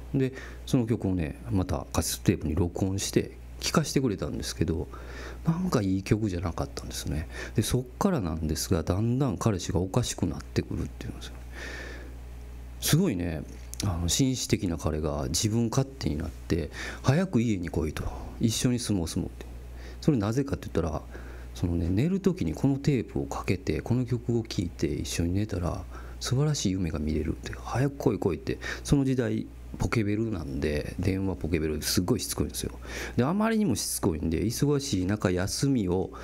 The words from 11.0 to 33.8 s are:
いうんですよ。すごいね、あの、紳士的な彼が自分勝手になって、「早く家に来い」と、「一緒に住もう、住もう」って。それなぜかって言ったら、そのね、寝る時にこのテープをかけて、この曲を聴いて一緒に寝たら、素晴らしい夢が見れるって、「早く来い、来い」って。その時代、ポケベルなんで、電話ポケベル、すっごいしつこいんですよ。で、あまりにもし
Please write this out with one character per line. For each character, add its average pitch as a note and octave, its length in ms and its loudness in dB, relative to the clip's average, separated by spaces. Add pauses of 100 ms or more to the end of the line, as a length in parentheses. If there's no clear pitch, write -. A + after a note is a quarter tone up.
い - 40 -8
う - 20 -6
ん - 40 -12
で - 60 -12
す - 40 -10
よ。 - 80 -12 (1500)
す - 160 4
ご F3+ 140 4
い G2+ 60 0
ね、 E2+ 260 -2 (420)
あ F#2 120 0
の、 E2+ 120 0
紳 C3 260 4
士 - 140 -4
的 G2+ 180 2
な E2+ 100 0
彼 D#2 240 0
が D2 280 0
自 D#2+ 200 2
分 A2+ 220 2
勝 C3+ 180 2
手 - 200 -4
に D2 100 -2
な D#2 80 -4
っ - 40 -6
て、 - 400 -2 (320)
「早 E3+ 260 4
く B2+ 120 2
家 A2+ 180 2
に E2+ 100 -4
来 D#2 180 0
い」 D2 80 -2
と、 - 100 -4 (360)
「一 A2+ 120 4
緒 B2+ 200 2
に A#2+ 80 0
住 G#2 180 0
も E2 60 0
う、 D#2+ 40 -2
住 - 120 -2
も D2+ 80 -2
う」 - 20 -12
っ - 80 -12
て。 - 80 -12 (540)
そ - 100 2
れ D3 60 6
な G#2 160 2
ぜ C3+ 100 2
か - 140 -4
っ - 20 -2
て - 80 -10
言 - 40 -10
っ - 20 -12
た E2 200 0
ら、 C2+ 80 -4 (540)
そ F#2 140 -2
の E2+ 80 0
ね、 E2+ 120 0
寝 G#2+ 200 4
る G3 100 2
時 F#3+ 260 2
に D#2+ 80 0
こ - 140 0
の C3+ 120 2
テ C#3 240 2
ー - 60 -10
プ - 120 -2
を C#2 60 -2
か - 180 -6
け G2 120 2
て、 D2+ 260 0
こ - 120 0
の B2+ 100 2
曲 A#2 320 0
を A#2 60 2
聴 - 220 -4
い F2 40 -2
て - 200 -2
一 - 200 -2
緒 - 180 0
に F2 60 0
寝 G2+ 140 0
た F2+ 140 -4
ら、 D#2 240 -2 (340)
素 - 160 -2
晴 C#3 100 4
ら D3+ 120 2
し - 100 0
い F#2+ 60 2
夢 F#2 180 0
が D#2 80 -2
見 D2+ 160 0
れ D2+ 80 2
る D#2 120 -2
っ - 20 -8
て、 - 160 -10 (100)
「早 C3 260 0
く C#3 80 -8
来 B2 180 2
い、 F2+ 40 0
来 - 160 2
い」 - 40 -2
っ - 20 -14
て。 - 180 -4 (240)
そ - 140 4
の C#3 80 6
時 C3 100 4
代、 A2 320 0 (320)
ポ - 120 0
ケ A2+ 140 4
ベ G#2 120 2
ル A2+ 140 0
な G2+ 100 -2
ん C#2 180 -6
で、 D2+ 400 0
電 F#2+ 280 2
話 F2 100 0
ポ D#2+ 120 -2
ケ E2 120 4
ベ D#2 80 2
ル、 D2+ 140 -2
す - 180 2
っ F2+ 40 4
ご - 120 4
い - 40 -2
し - 80 -4
つ - 60 -4
こ - 100 2
い - 20 0
ん - 20 -2
で - 60 -8
す - 100 -6
よ。 - 80 -4 (440)
で、 A#2 80 6
あ D#3 100 2
ま G#3+ 160 2
り A3 80 2
に G#3+ 80 4
も C3 80 4
し - 100 -2